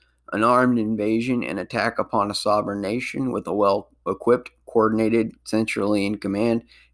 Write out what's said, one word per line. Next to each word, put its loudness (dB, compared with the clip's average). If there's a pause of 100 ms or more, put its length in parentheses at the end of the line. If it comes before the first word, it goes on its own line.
(320)
An 0
armed 4
invasion 0
and -6
attack -2
upon 0
a -6
sovereign -2
nation -4
with -6
a -4
well-equipped, 0 (160)
coordinated, 2 (120)
centrally 0
in -2
command, 0 (300)